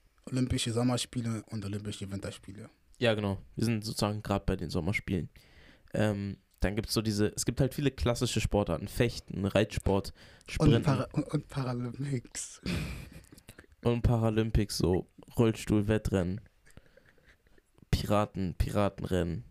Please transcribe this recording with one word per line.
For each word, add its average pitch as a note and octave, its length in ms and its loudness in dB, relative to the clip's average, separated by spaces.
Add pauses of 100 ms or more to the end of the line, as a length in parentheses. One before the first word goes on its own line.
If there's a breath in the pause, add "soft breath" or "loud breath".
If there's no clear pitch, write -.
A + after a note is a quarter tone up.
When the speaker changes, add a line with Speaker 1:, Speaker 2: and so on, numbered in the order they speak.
(260)
Speaker 1:
olympische B2+ 480 -2
Sommerspiele A#2 800 -2
und G#2+ 120 -8
olympische G#2 460 -8
Winterspiele. - 640 -10 (260)
Speaker 2:
Ja, A#2 160 4
genau. G2+ 240 0 (180)
Wir A2 100 -2
sind A2 200 0
sozusagen G#2 380 -2
grad G2 240 -2
bei F#2+ 80 0
den E2+ 160 -6
Sommerspielen. F2 580 -2 (640 soft breath)
Ähm, G2+ 440 -2 (240)
dann G2 140 0
gibt's G#2+ 200 -2
so A2+ 80 2
diese, G#2+ 320 2
es - 100 -4
gibt B2 160 0
halt B2+ 140 0
viele C#3+ 160 0
klassische A#2+ 500 0
Sportarten, G2 460 0
Fechten, - 580 -2
Reitsport, - 680 2 (340 loud breath)
Speaker 1:
Und - 40 -14
Speaker 2:
Sprinten. C#3 300 6
Speaker 1:
Para-, - 320 2
und, - 180 -2
und D3+ 160 -2
Paralympics. B2 1120 -6 (1200 loud breath)
Speaker 2:
Und A#2+ 180 2
Paralympics, A2+ 800 4
so F2+ 280 2 (300)
Rollstuhl-Wettrennen, G#2+ 1040 2 (1500 soft breath)
Piraten, G2+ 640 0
Piratenrennen, F#2 960 0